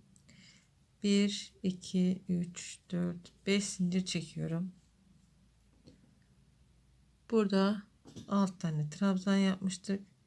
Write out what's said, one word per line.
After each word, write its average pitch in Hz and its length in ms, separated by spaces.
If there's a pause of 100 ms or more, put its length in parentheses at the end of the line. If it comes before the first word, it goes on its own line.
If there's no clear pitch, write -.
(1040)
bir, 202 500 (100)
iki, 185 680
üç, 175 500 (120)
dört, 175 400 (140)
beş 202 180
zincir 185 420
çekiyorum. 165 680 (2500)
Burada 202 520 (440)
alt 196 320
tane 151 300
trabzan 196 480
yapmıştık. 190 680 (240)